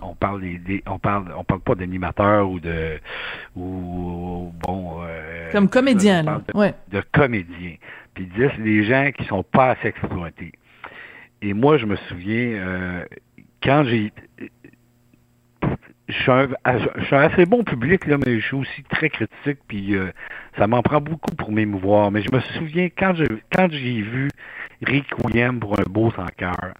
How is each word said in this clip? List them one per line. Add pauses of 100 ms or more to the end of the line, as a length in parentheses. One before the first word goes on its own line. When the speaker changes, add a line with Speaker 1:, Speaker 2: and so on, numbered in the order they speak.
Speaker 1:
on
parle
des,
des,
on
parle,
on
parle
pas
d'animateurs
ou
de, (580)
ou, (120)
bon,
euh,
Speaker 2:
Comme
comédien,
Speaker 1:
on
Speaker 2:
là.
Speaker 1:
parle (100)
de,
Speaker 2:
Ouais. (160)
Speaker 1:
de
comédiens. (380)
Puis
ils
disent
les
gens
qui
sont
pas
assez
exploités. (880)
Et
moi,
je
me
souviens,
euh, (580)
quand
j'ai, (1900)
je
suis
un, (500)
je
suis
un
assez
bon
public,
là,
mais
je
suis
aussi
très
critique,
puis,
euh, (460)
ça
m'en
prend
beaucoup
pour
m'émouvoir.
Mais
je
me
souviens, (100)
quand
je, (280)
quand
j'ai
vu (560)
Requiem
pour
un
beau
sans (100)
cœur,